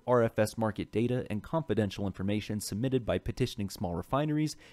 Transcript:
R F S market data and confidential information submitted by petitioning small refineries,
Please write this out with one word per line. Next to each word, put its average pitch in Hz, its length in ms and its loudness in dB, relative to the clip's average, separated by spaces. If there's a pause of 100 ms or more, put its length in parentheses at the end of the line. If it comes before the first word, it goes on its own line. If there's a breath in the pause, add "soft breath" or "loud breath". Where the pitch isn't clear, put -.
R 123 160 6
F 113 160 2
S 107 200 2
market 110 340 -2
data 120 380 0
and 104 120 -2
confidential 104 640 0
information 101 540 -2
submitted 120 460 0
by 92 100 2
petitioning 107 540 -2
small 87 240 -4
refineries, 151 600 0 (180 soft breath)